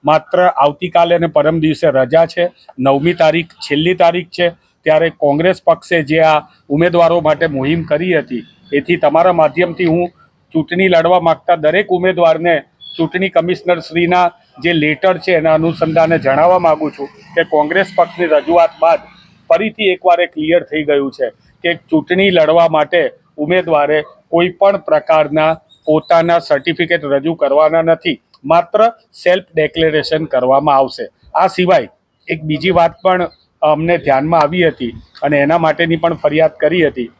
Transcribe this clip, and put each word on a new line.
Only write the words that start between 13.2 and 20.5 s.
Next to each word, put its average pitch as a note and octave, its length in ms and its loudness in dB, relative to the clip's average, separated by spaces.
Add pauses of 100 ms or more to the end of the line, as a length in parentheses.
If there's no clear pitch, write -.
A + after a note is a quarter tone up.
કમિશનર F3 440 -2
શ્રીના F3 480 0 (360)
જે E3+ 100 0
લેટર D#3 440 0
છે F#3 200 -4
એના D#3 220 2
અનુસંધાને D#3+ 680 0
જણાવવા D#3+ 340 2
માંગુ D#3 380 0
છું C#3 120 -10 (260)
કે E3 180 0
કોંગ્રેસ D#3+ 420 0
પક્ષની F3 380 0
રજૂઆત D#3+ 480 2
બાદ - 260 0 (420)
ફરીથી G#3 440 0
એકવાર F3 320 0
એ - 20 -12
ક્લિયર D#3+ 360 0